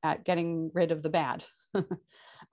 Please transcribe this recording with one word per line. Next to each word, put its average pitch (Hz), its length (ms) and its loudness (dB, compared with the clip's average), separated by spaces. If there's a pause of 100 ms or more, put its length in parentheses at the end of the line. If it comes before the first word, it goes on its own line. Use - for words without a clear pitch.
at 156 200 0
getting 170 480 0
rid 170 200 2
of 151 100 -2
the 160 80 -2
bad, 156 340 0 (300)
<laughs> 196 100 2 (680)